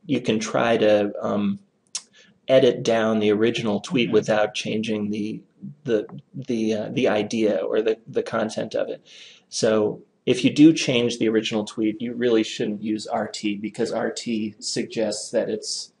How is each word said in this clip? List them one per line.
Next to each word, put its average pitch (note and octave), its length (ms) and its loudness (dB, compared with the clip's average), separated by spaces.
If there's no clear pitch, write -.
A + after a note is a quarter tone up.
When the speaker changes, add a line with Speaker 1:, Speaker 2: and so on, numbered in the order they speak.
Speaker 1:
you B2+ 140 0
can A2+ 200 0
try A#2 380 0
to, G#2 420 4
um, G2+ 400 -2
edit B2+ 340 6
down A2+ 380 2
the G#2+ 100 4
original A2 500 0
tweet B2 280 0
Speaker 2:
Mm-hmm. A2 60 -2
Speaker 1:
without G#2+ 400 2
changing G#2+ 560 -4
the, G#2+ 300 -6
the, A2 220 0
the, A2+ 400 -2
uh, G#2+ 160 -4
the - 160 0
idea G#2 520 0
or A2 240 0
the, A2 160 0
the A2+ 140 -2
content A2+ 520 -4
of G#2+ 140 -2
it. - 180 -10
So A2 520 0
if B2+ 180 2
you A#2+ 80 4
do D#3 200 8
change A#2+ 460 0
the A2+ 100 2
original A2 360 0
tweet, G#2+ 360 -2
you A#2+ 120 -6
really A#2 300 2
shouldn't G#2+ 400 -4
use G#2+ 240 -4
R A2 200 -2
T G#2 300 -6
because G#2+ 340 -4
R A2+ 200 -2
T A2 480 -6
suggests - 720 -6
that G#2 180 -2
it's - 520 -8